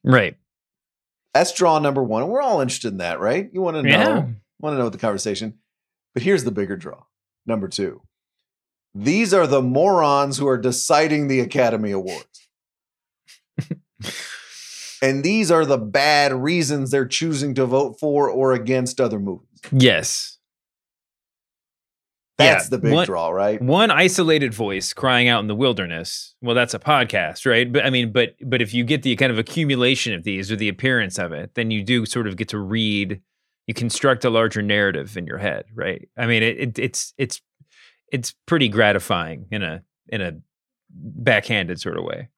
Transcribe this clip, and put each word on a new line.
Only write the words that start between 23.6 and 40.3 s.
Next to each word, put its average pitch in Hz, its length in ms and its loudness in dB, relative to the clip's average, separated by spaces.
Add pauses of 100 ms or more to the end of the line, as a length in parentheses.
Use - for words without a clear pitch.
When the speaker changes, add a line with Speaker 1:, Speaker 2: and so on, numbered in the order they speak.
Speaker 1:
one 180 300 4
isolated 160 640 2
voice 98 380 -4
crying 123 340 2
out 117 140 4
in 107 60 -4
the 104 80 -2
wilderness. 92 880 -4
Well, 120 140 -2
that's 120 180 2
a 104 60 -8
podcast, 107 680 0
right? 123 220 2
But 135 140 2
I 135 60 2
mean, 120 200 0
but, 117 300 0
but 127 200 -2
if 104 120 -4
you 120 100 0
get 131 200 -2
the 123 120 0
kind 131 160 2
of 110 60 0
accumulation 127 760 0
of 85 100 -8
these 95 280 -4
or 110 40 -2
the 104 140 -2
appearance 107 500 -2
of 87 120 -6
it, 73 240 -10
then 113 140 -2
you 104 140 -2
do 117 220 0
sort 110 220 -4
of 95 80 -6
get 98 140 -8
to 110 100 -8
read, 101 600 -4 (460)
you - 80 -8
construct 123 500 0
a 123 60 2
larger 113 320 0
narrative 101 540 -2
in 85 100 -10
your - 120 -10
head, 92 260 -4 (100)
right? - 420 -8
I 120 80 -4
mean, 117 180 2
it, 117 160 0
it, 120 200 -6
it's, - 400 -6
it's, - 220 -6 (680)
it's 123 220 -6 (140)
pretty 143 220 2
gratifying 98 840 0
in 104 120 -4
a, 85 200 -8 (240)
in 107 140 -6
a 85 120 -6 (580)